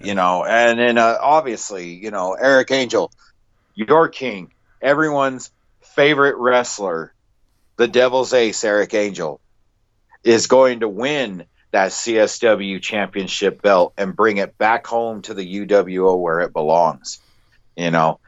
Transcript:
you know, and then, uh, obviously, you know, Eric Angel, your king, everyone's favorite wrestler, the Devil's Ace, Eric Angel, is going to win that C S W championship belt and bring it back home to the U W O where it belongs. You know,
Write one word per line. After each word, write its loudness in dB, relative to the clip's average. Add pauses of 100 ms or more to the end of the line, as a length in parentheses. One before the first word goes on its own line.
you -8
know, 0
and 2
then, 2
uh, 4
obviously, -2
you -12
know, -4
Eric 2
Angel, -2 (640)
your 2
king, -10 (300)
everyone's 0 (300)
favorite 2
wrestler, -2 (600)
the 2
Devil's 0
Ace, 2
Eric 0
Angel, -4 (840)
is 2
going 4
to -2
win -6 (260)
that 2
C -4
S 2
W 0
championship -4
belt 4
and -6
bring 0
it -6
back 0
home -6
to -12
the -10
U -8
W 2
O 4
where -2
it -4
belongs. 0 (580)
You -4
know, 0